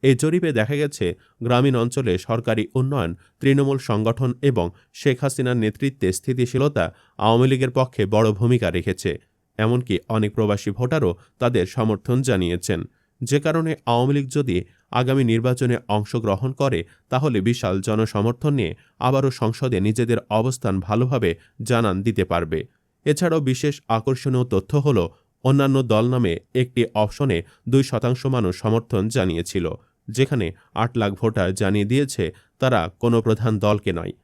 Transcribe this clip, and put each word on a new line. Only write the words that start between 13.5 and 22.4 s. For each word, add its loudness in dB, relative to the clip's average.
আওয়ামী 2
লীগ -2
যদি -2
আগামী 2
নির্বাচনে 2
অংশগ্রহণ 0
করে, 0
তাহলে 0
বিশাল 0
জনসমর্থন 0
নিয়ে 0
আবারও 2
সংসদে -2
নিজেদের 0
অবস্থান -2
ভালোভাবে 0
জানান 0
দিতে 0
পারবে। -2